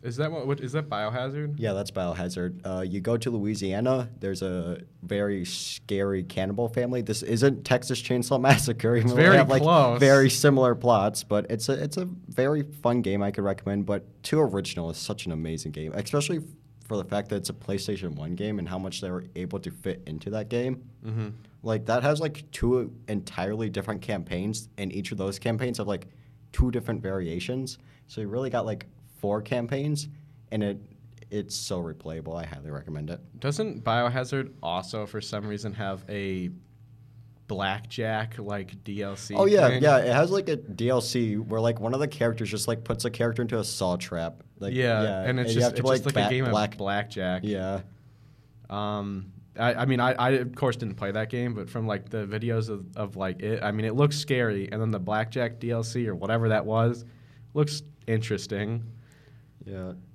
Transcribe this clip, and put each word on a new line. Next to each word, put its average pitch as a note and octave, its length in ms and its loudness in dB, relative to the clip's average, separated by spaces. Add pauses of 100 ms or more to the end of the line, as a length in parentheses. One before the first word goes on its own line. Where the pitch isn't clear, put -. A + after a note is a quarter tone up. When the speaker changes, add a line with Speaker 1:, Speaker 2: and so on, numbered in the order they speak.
Speaker 1:
Is A#2+ 120 -6
that D#3 140 -2
what, D3+ 140 -6
what, C#3+ 140 0
is B2+ 140 -8
that D3+ 140 -2
Biohazard? C3 680 -2
Speaker 2:
Yeah, A2 160 0
that's G2 160 -2
Biohazard. F2+ 720 -4
Uh, F#2 180 -4
you F#2+ 200 -4
go A#2 160 2
to A#2 140 -2
Louisiana, G#2+ 760 0 (120)
there's F#2+ 240 -4
a F2+ 380 -4 (200)
very G2+ 440 0
scary G2 800 -2
cannibal G2 460 -2
family. B2 320 -2
This A2 220 -2
isn't B2+ 420 4
Texas B2 380 0
Chainsaw B2+ 360 2
Massacre, A#2+ 580 4
even A#2 100 4
Speaker 1:
It's A#2 60 4
Speaker 2:
though - 40 4
they D3+ 60 8
Speaker 1:
very F3+ 140 10
Speaker 2:
have, C3+ 120 8
like, C3+ 140 6
Speaker 1:
close. C#3+ 360 8
Speaker 2:
very C3+ 300 10
similar C3 460 6
plots, A2 480 4
but G#2 260 0
it's A2+ 200 -2
a, C3+ 40 4
it's D3 240 -2
a F3+ 100 -2 (200)
very C#3+ 340 2
fun B2 400 0
game G2+ 220 0
I G2+ 80 0
could G2+ 120 -2
recommend, G2+ 440 0
but G2+ 180 -2 (160)
two - 180 2
Original F#2+ 520 0
is D#2+ 60 -8
such - 280 -6
an F2+ 60 -4
amazing D#2+ 400 -4
game, D#2 220 -8
especially D3 440 -2
f-, D3+ 60 -6 (440)
for A2 100 -4
the F#2+ 60 -2
fact G2+ 260 -2
that G#2 80 -2
it's F#2 120 -6
a - 40 -6
PlayStation F#2+ 600 -4
one D#2 220 -6
game G#2 240 -4
and F2 100 -6
how F#2 80 -4
much F#2+ 240 -6
they F#2+ 80 -6
were F2+ 160 -6 (100)
able F#2 240 -6
to F2+ 120 -8
fit - 340 -6
into D#2 240 -8
that G#2+ 200 -6
game. B2 340 -2 (200)
Speaker 1:
Mm-hmm. A2 260 -4 (340)
Speaker 2:
Like, A2 240 -2
that A#2 160 2
has, D3+ 180 2
like, D3+ 300 -6
two A#2+ 420 0 (140)
entirely G#2 640 -4
different G2 320 -6
campaigns, G2 720 -6
and G2 160 -6
each G2 180 -6
of G#2+ 60 -8
those G2 220 -4
campaigns A#2+ 400 -2
have, G2+ 80 -2
like, G2 180 -4 (460)
two B2+ 180 2
different A#2 320 -2
variations. F#2+ 800 -4 (260)
So - 160 -10
you G#2 60 -6
really B2 240 -4
got, A2+ 160 -2
like, G#2 180 -6 (340)
four G#2 220 -2
campaigns, C3+ 680 -2 (440)
and G#2+ 100 -2
it, G2+ 160 -2 (540)
it's G2+ 240 -6
so F#2 260 -4
replayable. D#2+ 580 -8
I E2 60 -8
highly D2+ 240 -12
recommend D2+ 400 -8
it. E2+ 100 -8 (200)
Speaker 1:
Doesn't C#3+ 440 -4
Biohazard B2 680 0 (100)
also, F#2+ 460 -4
for G#2 140 -8
some G#2 260 -8
reason, G#2 260 -6
have G2 340 -6
a F#2+ 440 -4 (960)
blackjack, A2 880 -4
like, G2+ 460 -8
D G#2 180 -6
L G2 140 -6
C - 180 -10
Speaker 2:
Oh, G3 120 6
yeah, G3 240 8
Speaker 1:
thing? B2+ 120 2
Speaker 2:
yeah. D3 160 8
It B2 160 4
has, D#3 160 6
like, G3 200 0
a D3+ 80 2
D A2+ 320 -2
L B2+ 120 4
C A2+ 360 0
where, A2+ 220 -2
like, A#2 200 2
one A2+ 160 0
of C3+ 40 0
the C#3+ 80 0
characters A2+ 440 0
just, G#2+ 160 -2
like, A#2 160 -2
puts - 220 -2
a A#2+ 40 2
character A#2 320 0
into A#2 160 0
a G#2+ 60 0
saw F2+ 320 0
trap. E2 480 -6 (160)
Like, G2+ 160 -4
Speaker 1:
Yeah, A#2+ 260 4
Speaker 2:
yeah, G2+ 220 0
Speaker 1:
and B2+ 160 0
it's A#2+ 80 0
Speaker 2:
and A#2 80 2
you A#2 60 4
Speaker 1:
just, - 20 6
Speaker 2:
have A#2+ 100 4
to, B2 60 -4
Speaker 1:
it's B2+ 100 2
just, C3 160 4
Speaker 2:
like, C#3+ 100 0
Speaker 1:
like, G2+ 100 4
a - 20 2
Speaker 2:
bat - 20 2
Speaker 1:
game B2+ 160 2
of A#2+ 60 0
Speaker 2:
black G#2 260 2
Speaker 1:
blackjack. G2 640 -2
Speaker 2:
Yeah. F#2+ 380 -2 (880)
Speaker 1:
Um, G2+ 640 -6 (260)
I, A#2 160 4
I A#2+ 120 0
mean, C3 160 4
I, B2 100 4
I, B2 200 2
of B2 220 2
course, B2+ 220 0
didn't A2+ 200 -6
play G2+ 160 -4
that A2 180 -2
game, A#2+ 260 -2
but G2 140 -8
from, A2+ 180 -4
like, G#2 220 -4
the G#2+ 180 -4
videos A2 420 0
of, G2 160 -6 (100)
of, G#2 200 -6
like, F#2 260 -4
it, G#2+ 220 -2
I G2+ 80 0
mean, G#2+ 140 0
it A2 100 -2
looks D3 220 4
scary, A#2 540 0
and A2 80 -4
then A2 120 0
the G#2 80 -2
blackjack A2+ 600 -2
D A#2 120 -4
L A#2 100 0
C A#2 260 -2
or G#2 60 -2
whatever A2 360 2
that G#2+ 160 4
was A2+ 400 2 (500)
looks D3 260 0 (240)
interesting. A2 800 -2 (840)
Speaker 2:
Yeah. F#2 280 -10 (220)